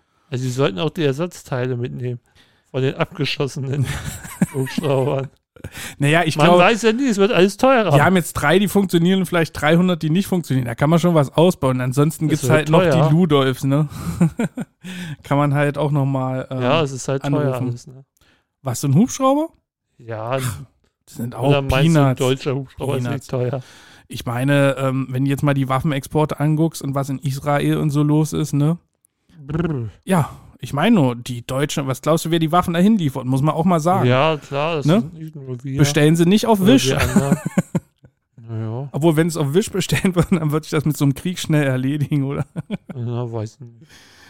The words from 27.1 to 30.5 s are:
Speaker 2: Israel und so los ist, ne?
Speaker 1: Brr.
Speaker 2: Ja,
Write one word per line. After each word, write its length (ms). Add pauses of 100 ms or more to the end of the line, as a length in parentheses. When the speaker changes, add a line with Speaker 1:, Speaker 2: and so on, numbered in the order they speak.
Speaker 2:
Israel 580
und 140
so 120
los 300
ist, 200
ne? 240 (600)
Speaker 1:
Brr. 500 (140)
Speaker 2:
Ja, 260 (360)